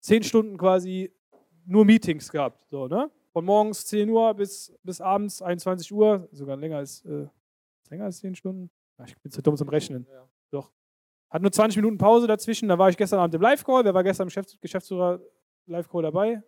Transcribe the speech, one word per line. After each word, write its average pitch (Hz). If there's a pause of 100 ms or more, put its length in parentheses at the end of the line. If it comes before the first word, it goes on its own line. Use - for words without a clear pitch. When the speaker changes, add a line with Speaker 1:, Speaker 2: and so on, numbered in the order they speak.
Speaker 1:
zehn 220
Stunden 214
quasi 185 (520)
nur 190
Meetings 202
gehabt. 139
So, 135
ne? 240 (220)
Von 170
morgens 208
zehn 208
Uhr 226
bis, 202 (100)
bis 180
abends 202
einundzwanzig 180
Uhr, 208
sogar 139
länger 151
als, 143
äh, 147 (540)
ist -
länger 180
als 190
zehn 190
Stunden? 185 (280)
Ach, 127
ich -
bin 147
zu 143
dumm 151
zum 139
Rechnen. 139
Speaker 2:
Ja. 127 (220)
Speaker 1:
Doch. 139 (580)
Hat 170
nur 196
zwanzig 214
Minuten 214
Pause 226
dazwischen, 220
da 180
war 190
ich 180
gestern 196
Abend 170
im 160
Live-Call. 254
Wer 196
war 185
gestern 185
im 170
Chef-, -
Geschäftsführer-Live-Call 180
dabei? 202